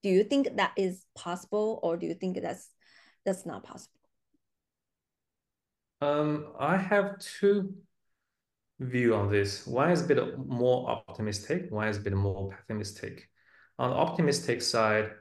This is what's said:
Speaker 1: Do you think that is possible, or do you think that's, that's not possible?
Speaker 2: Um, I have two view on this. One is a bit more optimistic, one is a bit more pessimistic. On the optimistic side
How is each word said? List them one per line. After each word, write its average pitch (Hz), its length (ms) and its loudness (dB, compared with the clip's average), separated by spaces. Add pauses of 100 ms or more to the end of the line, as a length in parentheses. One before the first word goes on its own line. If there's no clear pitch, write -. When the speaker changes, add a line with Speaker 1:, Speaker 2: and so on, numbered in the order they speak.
Speaker 1:
Do 196 60 0
you 190 140 8
think 277 340 2
that 190 180 2
is 185 300 -2 (100)
possible, 208 680 -4
or 170 140 0
do 175 100 -6
you 165 60 -4
think 185 280 -4
that's, - 280 -8 (540)
that's 190 220 -4
not 120 180 -10
possible? - 360 -20 (2000)
Speaker 2:
Um, 151 580 0
I 160 180 2
have 196 420 2
two 202 560 0 (1040)
view 123 360 2
on 101 160 2
this. 101 340 0
One 131 260 2
is 165 100 4
a - 40 -2
bit 127 320 2
more 127 520 0
optimistic, 117 800 -4
one 107 160 -2
is 104 100 -2
a 101 40 -6
bit 101 120 -2
more 98 360 0
pessimistic. - 800 -10 (500)
On 123 100 0
the 131 60 -2
optimistic 143 680 0
side 107 600 2